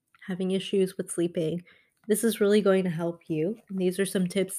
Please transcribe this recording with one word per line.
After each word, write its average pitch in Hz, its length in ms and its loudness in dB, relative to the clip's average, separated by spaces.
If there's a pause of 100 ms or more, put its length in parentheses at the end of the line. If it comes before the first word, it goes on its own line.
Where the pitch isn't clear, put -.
(260)
having 185 240 -4
issues 190 460 0
with - 160 -8
sleeping, 170 500 -2 (460)
this 208 160 2
is 220 160 2
really 208 200 6
going 190 220 4
to 180 80 0
help 170 380 -4
you. 170 280 -2 (120)
And 190 100 -6
these 180 220 0
are 196 60 2
some 185 200 0
tips 185 320 -2